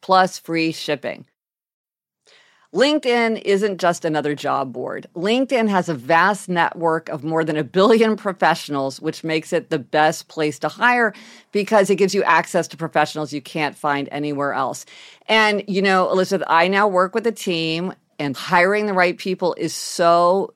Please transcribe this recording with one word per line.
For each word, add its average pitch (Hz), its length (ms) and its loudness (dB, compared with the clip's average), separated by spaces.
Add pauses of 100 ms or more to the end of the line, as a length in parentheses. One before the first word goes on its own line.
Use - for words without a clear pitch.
plus 185 360 2
free 165 320 -4
shipping. 127 540 -8 (1500)
LinkedIn 240 720 2
isn't 196 340 0
just 175 260 0
another 156 300 -2
job 135 380 -4
board. 123 420 -10
LinkedIn 226 540 0
has 190 200 2
a 165 60 -4
vast 165 540 2
network 165 600 0
of 139 140 -8
more 160 220 -2
than 156 120 -2
a 151 60 0
billion 214 540 4
professionals, 147 840 -2
which 156 220 -6
makes 160 300 -4
it 165 180 -4
the 160 80 -2
best 156 480 0
place 151 340 -4
to 151 80 -4
hire 240 460 0 (380)
because 202 360 2
it 196 80 2
gives 190 180 2
you 190 100 0
access 170 440 0
to - 80 -18
professionals 151 560 -2
you 147 80 -8
can't 147 360 -6
find 143 340 -4
anywhere 143 440 -6
else. 127 320 -6 (420)
And, 214 400 4
you 190 140 0
know, 190 280 2
Elizabeth, 185 400 0
I 165 160 6
now 196 220 2
work 185 260 0
with 226 140 -2
a 220 40 0
team, 165 640 -4 (240)
and 143 180 -4
hiring 190 500 2
the 208 60 -2
right 180 260 2
people 185 400 -4
is 160 160 -6
so 175 800 2